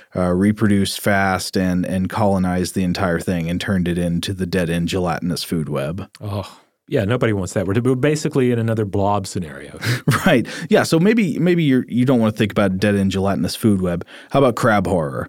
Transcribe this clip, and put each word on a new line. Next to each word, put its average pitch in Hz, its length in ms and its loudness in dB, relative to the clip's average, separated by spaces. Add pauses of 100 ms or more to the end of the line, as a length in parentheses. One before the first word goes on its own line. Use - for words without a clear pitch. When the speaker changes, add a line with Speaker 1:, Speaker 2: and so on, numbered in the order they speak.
(160)
Speaker 1:
uh, 90 160 0
reproduced 101 680 2
fast, 98 560 0
and, 90 300 0
and 92 240 -2
colonized 92 640 0
the 98 80 0
entire 87 380 0
thing 85 280 -2
and 87 120 -2
turned 92 260 0
it 87 120 -2
into 87 340 -2
the 92 140 -4
dead-end 85 420 -2
gelatinous 87 560 -4
food 78 240 -4
web. 73 420 -6 (100)
Speaker 2:
Oh. 101 400 -10 (260)
Yeah, 123 200 0
nobody 120 260 0
wants 95 220 -4
that. 95 120 -2
We're, 101 140 0
we're 131 140 2
basically 143 580 0
in 117 60 0
another 113 260 0
blob 101 420 0
scenario. - 580 -10
Speaker 1:
<laughs> 110 40 0 (380)
Right. 139 200 4 (240)
Yeah, 165 140 4
so 165 140 2
maybe, 208 400 2
maybe 170 260 2
you're, 131 220 4
you 123 200 0
don't 131 120 4
wanna 110 140 4
think 107 180 0
about 95 280 2
dead-end 98 320 2
gelatinous 95 440 -2
food 101 280 2
web. 87 240 -2 (240)
How 143 80 2
about 123 180 4
crab 104 300 2
horror? 76 420 -2